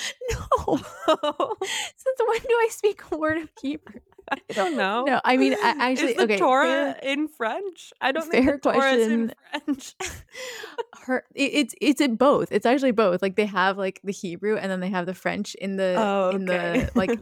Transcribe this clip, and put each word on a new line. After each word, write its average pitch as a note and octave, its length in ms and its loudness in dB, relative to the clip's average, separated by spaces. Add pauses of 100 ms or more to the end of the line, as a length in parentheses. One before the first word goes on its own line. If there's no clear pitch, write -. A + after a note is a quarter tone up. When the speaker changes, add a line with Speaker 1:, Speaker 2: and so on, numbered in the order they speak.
(320)
Speaker 1:
no. - 460 -2
Speaker 2:
<laughs> - 300 -12
Speaker 1:
Since - 1200 -4
when A4+ 140 0
do C5+ 80 -4
I A#4 220 2
speak - 300 -2 (100)
a D#4+ 60 -4
word D#4 200 0
of D#4+ 120 -8 (120)
Hebrew? C4+ 400 -10 (280)
Speaker 2:
I - 80 -4 (160)
don't F4+ 220 0
know. A3 320 0
Speaker 1:
No, B3+ 160 2
I B3+ 140 4
mean, C4+ 160 4
I, - 260 2
Speaker 2:
Is - 0 -
Speaker 1:
actually, B3+ 360 0
Speaker 2:
the A#3 80 2
Speaker 1:
okay, G#3+ 140 2
Speaker 2:
Torah C4+ 240 6
Speaker 1:
fair-, C#4+ 400 0
Speaker 2:
in C#4+ 280 -2
French? E4 720 -6
I B3+ 100 2
don't D#4 180 -4
think C4 160 4
Speaker 1:
fair - 0 -
Speaker 2:
the C#4+ 140 2
Torah C4+ 340 4
is A3+ 140 4
in A3+ 200 2
Speaker 1:
question. - 60 -8 (300)
Speaker 2:
French. - 360 -6
<laughs> - 240 -10 (800)
Speaker 1:
Her, B3+ 200 -2 (100)
it, C#4 200 0
it's, C#4+ 280 0
it's C4 200 2
in B3+ 160 2
both. A#3+ 340 4
It's G3+ 140 0
actually C4 260 4
both. G3+ 300 2
Like, G3 160 -2
they G#3+ 80 2
have, F#3+ 320 0
like, F#3+ 260 -4
the G3 80 -6
Hebrew G3 460 -4
and F#3+ 140 -4
then F#3 100 -4
they F3+ 80 -4
have F3+ 160 -2
the F3+ 80 -4
French F3+ 420 -6
in G3 220 -6
the, F#3 200 0
Speaker 2:
Oh, G3 320 2
Speaker 1:
in F#3+ 180 -2
Speaker 2:
okay. - 0 -
Speaker 1:
the, F3+ 480 0
like, A3+ 260 2